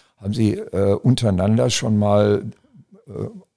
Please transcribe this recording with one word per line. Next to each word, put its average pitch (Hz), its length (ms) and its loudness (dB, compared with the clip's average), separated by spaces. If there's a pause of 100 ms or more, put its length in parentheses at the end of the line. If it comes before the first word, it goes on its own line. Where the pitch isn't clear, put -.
(160)
Haben 98 180 -6
Sie, 110 200 2
äh, 101 400 -2
untereinander 113 760 0
schon 110 280 -2
mal, 104 460 2 (640)
äh, - 40 -18 (440)